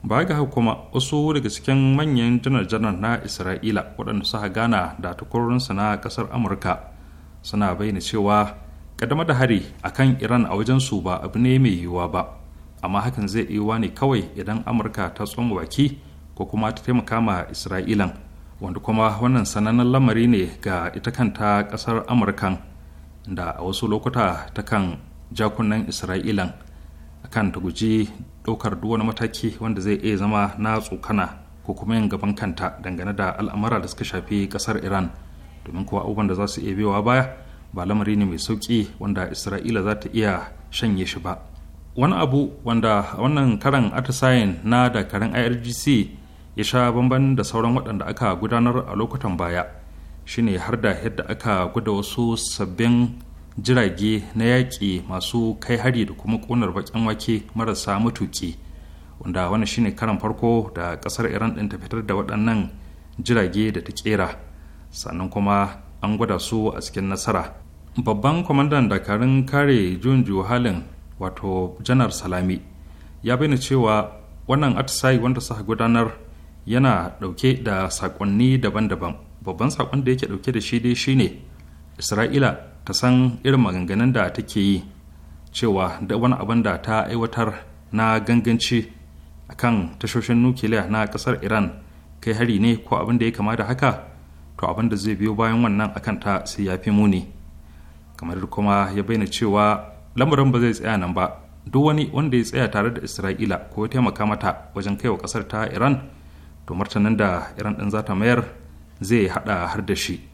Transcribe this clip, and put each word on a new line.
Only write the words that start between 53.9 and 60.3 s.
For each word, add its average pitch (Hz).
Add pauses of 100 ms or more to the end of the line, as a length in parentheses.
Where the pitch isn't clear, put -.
na 113
yaƙi 117
masu 110
kai 120
hari 120
da 95
kuma 110
ƙunar 113
baƙin 113
wake 110 (120)
marasa 107
matuƙi, 95 (680)
wanda 90
wannan 110
shine 104
karan 107
farko 110